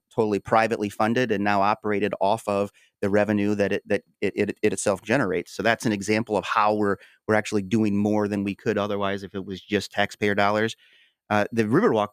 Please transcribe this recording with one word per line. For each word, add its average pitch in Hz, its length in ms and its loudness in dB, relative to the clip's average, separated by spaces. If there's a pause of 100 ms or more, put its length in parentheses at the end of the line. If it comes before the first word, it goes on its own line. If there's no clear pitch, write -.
(140)
totally 107 240 2
privately 110 500 2
funded 113 440 0
and 101 120 0
now 101 180 2
operated 104 580 0
off 101 260 0
of 101 240 0 (300)
the 104 80 0
revenue 104 460 2
that 101 180 0
it, 101 140 -2
that 101 160 -2 (180)
it, 98 160 -2
it, 101 260 -2
it 107 100 2
itself 98 300 -2
generates. 101 500 -2
So - 100 -6
that's 113 240 0
an 113 60 2
example 107 440 0
of 90 80 -2
how 107 300 2
we're, 101 220 0 (300)
we're 107 80 2
actually 107 280 0
doing 101 340 0
more 104 320 0
than 101 160 -2
we 101 100 -4
could 104 220 -4
otherwise 101 460 -4
if 95 120 -14
it 98 100 -8
was 95 180 -10
just - 300 -2
taxpayer 101 420 -2
dollars. 104 420 0 (540)
Uh, 104 220 2
the 113 120 0
Riverwalk 113 480 2